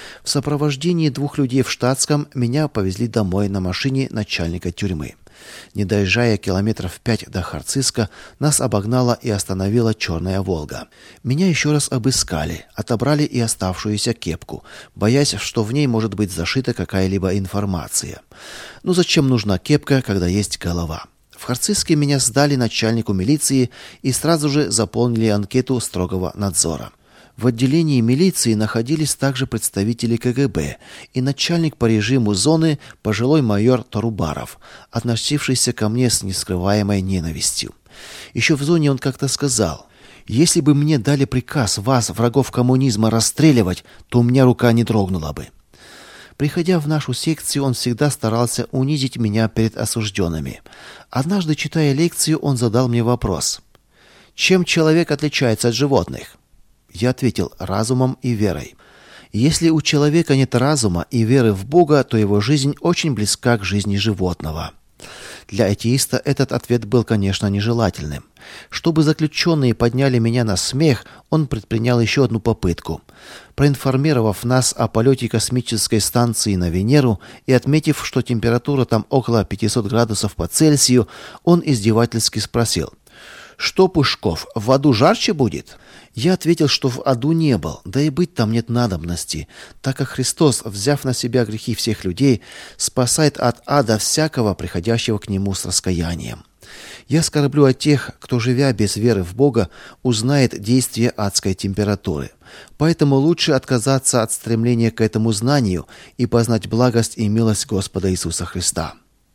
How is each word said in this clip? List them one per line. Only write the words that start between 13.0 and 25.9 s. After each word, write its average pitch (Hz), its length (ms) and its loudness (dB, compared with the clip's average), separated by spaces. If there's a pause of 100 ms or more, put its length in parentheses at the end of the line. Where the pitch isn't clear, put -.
и 127 160 -2
оставшуюся 107 760 -2
кепку, - 520 -8 (300)
боясь, 117 400 2
что 110 280 -4
в 107 80 -6
ней 147 160 0
может 110 260 0
быть 98 180 -2
зашита 123 420 -4
какая-либо 95 640 -2
информация. 92 840 -6 (640)
Ну 185 100 0
зачем 165 360 2
нужна 104 300 2
кепка, 139 420 0
когда 98 260 0
есть 98 320 -2
голова? 85 460 -6 (260)
В - 140 -18
Харциске 170 500 0
меня 143 240 2
сдали 139 380 2
начальнику 113 560 0
милиции 127 560 0 (320)
и 135 100 -2
сразу 151 380 0
же 139 200 0
заполнили 113 580 0
анкету 120 520 0
строгого 90 560 -4